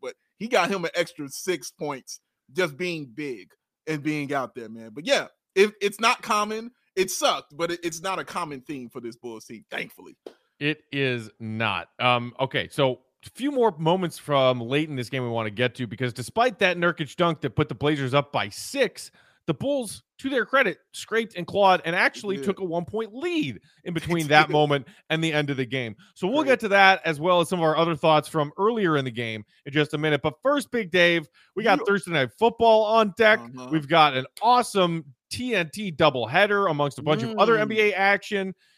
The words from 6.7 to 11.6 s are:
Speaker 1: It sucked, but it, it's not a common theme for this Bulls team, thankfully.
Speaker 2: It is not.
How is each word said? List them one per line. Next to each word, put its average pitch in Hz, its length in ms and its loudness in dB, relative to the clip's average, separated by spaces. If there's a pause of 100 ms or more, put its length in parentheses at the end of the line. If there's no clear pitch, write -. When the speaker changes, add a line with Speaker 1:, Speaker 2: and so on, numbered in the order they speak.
Speaker 1:
It 190 140 0
sucked, 165 460 -2
but 170 140 -4
it, 170 120 -8
it's 165 200 -8
not 190 160 -6
a 147 60 -6
common 151 360 -10
theme 127 280 -12
for 127 120 -16
this 117 160 -12
Bulls 113 280 -14
team, 110 260 -18
thankfully. - 460 -14 (440)
Speaker 2:
It 151 320 -4
is 123 380 -4 (100)
not. 110 480 -4 (100)